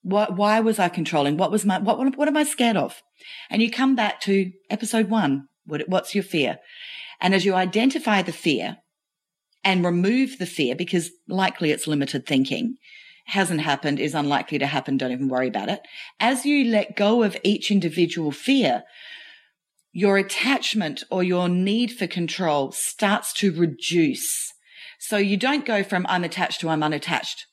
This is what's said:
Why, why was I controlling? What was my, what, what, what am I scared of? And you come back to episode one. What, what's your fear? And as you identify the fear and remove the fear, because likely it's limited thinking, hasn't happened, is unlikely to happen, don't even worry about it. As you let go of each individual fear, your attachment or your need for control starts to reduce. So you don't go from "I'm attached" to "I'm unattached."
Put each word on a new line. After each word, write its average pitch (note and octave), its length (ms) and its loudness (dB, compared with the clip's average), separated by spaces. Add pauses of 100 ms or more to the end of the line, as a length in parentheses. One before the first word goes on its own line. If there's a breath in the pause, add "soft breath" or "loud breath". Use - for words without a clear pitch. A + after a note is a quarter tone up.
Why, G3+ 240 2
why G#3 340 2
was A3 180 0
I F3+ 100 4
controlling? D3+ 480 0
What D#3+ 140 2
was G3+ 140 0
my, G3 160 2
what, G#3+ 180 2
what, C4 180 0
what D4 120 2
am D4+ 80 0
I D4+ 80 4
scared A#3 320 0
of? - 260 -4 (480 loud breath)
And G#3 100 0
you A3+ 100 2
come C4 260 2
back G#3+ 240 -2
to G3 320 2 (180)
episode A3 400 0
one. C#3+ 380 0 (160)
What, D3+ 240 -2
what's - 260 -2
your G3+ 80 0
fear? C3+ 360 0 (640 loud breath)
And F#3 140 2
as F#3 100 2
you G3 100 2
identify G#3 680 2
the F3+ 80 -4
fear C#3+ 460 -2 (880)
and F#3 200 2
remove G3+ 540 0
the F3+ 80 -4
fear, C3 300 -2
because E3+ 340 -2 (160)
likely F#3 460 0
it's - 160 -4
limited C#3 360 -2
thinking, C3+ 520 0 (520 loud breath)
hasn't F3 340 0
happened, C#3+ 360 0
is C#3+ 160 -2
unlikely C#3+ 440 -2
to C#3+ 80 0
happen, C#3+ 300 -2
don't C3 140 -2
even B2+ 180 -4
worry B2+ 200 0
about G#2+ 200 -4
it. F#3+ 120 -4 (400 loud breath)
As B3+ 260 0
you C#4+ 200 4
let A3 280 0
go A3 300 4
of F#3+ 180 0
each G3+ 300 0
individual E3+ 580 0
fear, D3+ 540 2 (1080 loud breath)
your G3 260 4
attachment G3 920 -2
or F#3 140 0
your F3+ 240 2
need G3+ 420 2
for - 160 -6
control D#3+ 640 -2
starts - 640 -2
to G3+ 180 2
reduce. D#3+ 1000 0 (480 loud breath)
So - 160 -4
you G3+ 200 2
don't C4+ 300 0
go G#3 160 0
from F#3+ 260 -2
"I'm F3+ 140 0
attached" E3+ 380 -4
to E3 80 -4
"I'm D#3 160 2
unattached." D3+ 680 -4